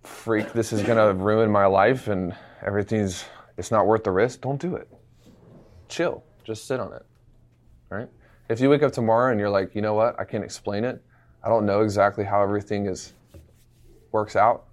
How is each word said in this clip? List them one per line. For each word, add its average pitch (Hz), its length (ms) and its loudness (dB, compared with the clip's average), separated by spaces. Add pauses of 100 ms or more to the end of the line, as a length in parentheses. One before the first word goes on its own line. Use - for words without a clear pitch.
"Freak, 107 500 -4
this 113 180 -2
is 107 120 -2
gonna 107 300 4
ruin 107 380 2
my 101 140 4
life 101 420 4
and 92 280 -4 (260)
everything's, 101 640 -4 (320)
it's - 140 -8
not 98 160 4
worth 110 160 4
the 101 80 0
risk," 110 300 0
don't 135 200 -6
do 170 140 -6
it. - 120 -12 (1000)
Chill. - 340 -4 (200)
Just - 240 -12
sit 127 120 -4
on 101 140 -10
it, - 100 -18 (880)
right? 101 180 -8 (400)
If 113 120 -2
you 131 100 4
wake 147 140 4
up 135 80 2
tomorrow 120 400 2
and 107 80 0
you're 104 100 0
like, 98 240 0
"You 104 80 -4
know 107 140 0
what? 113 240 0
I 98 40 -6
can't 107 200 -6
explain 104 400 -6
it. 127 200 -8 (400)
I 113 60 -4
don't 110 160 2
know 101 160 2
exactly 101 420 2
how 101 200 0
everything 101 420 -2
is, - 280 -8 (1000)
works 107 240 -2
out 107 380 2